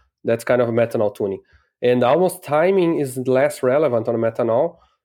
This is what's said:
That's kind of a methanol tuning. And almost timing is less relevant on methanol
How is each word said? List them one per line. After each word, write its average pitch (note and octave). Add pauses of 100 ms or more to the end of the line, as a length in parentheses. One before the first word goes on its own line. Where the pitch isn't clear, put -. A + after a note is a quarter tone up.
(240)
That's A#2
kind B2
of A#2
a -
methanol A2+
tuning. G2 (400)
And B2
almost E3
timing E3+
is C3 (100)
less C3
relevant B2+
on A#2
methanol A2+ (280)